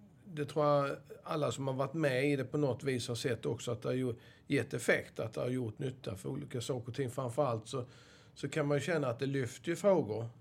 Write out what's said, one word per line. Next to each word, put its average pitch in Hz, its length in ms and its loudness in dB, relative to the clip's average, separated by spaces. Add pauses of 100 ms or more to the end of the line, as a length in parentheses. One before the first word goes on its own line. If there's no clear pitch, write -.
(260)
det 151 200 -6
tror 147 200 2
jag 143 300 4 (280)
alla 147 280 0
som 131 160 -2
har 135 60 0
varit 131 200 -2
med 143 360 2
i 143 60 4
det 131 80 0
på 120 140 -4
något 139 260 2
vis 131 240 0
har 120 80 -2
sett 120 300 -2
också, 123 260 -2
att 120 100 -4
det 131 80 -4
har 127 40 2
ju 127 220 0 (320)
gett 131 260 0
effekt, - 460 2
att 113 140 -4
det 143 80 -2
har 127 80 0
gjort 123 300 -2
nytta 131 360 -6
för 135 140 -8
olika 135 320 -6
saker 123 280 -4
och 117 60 -8
ting. 131 140 0
Framförallt 123 580 0
så, 127 180 -6 (500)
så 143 140 -6
kan 147 180 2
man 147 100 4
ju 135 40 2
känna 156 260 2
att 120 120 -2
det 135 60 0
lyfter 135 440 -2
ju 170 60 2
frågor. 123 500 4 (160)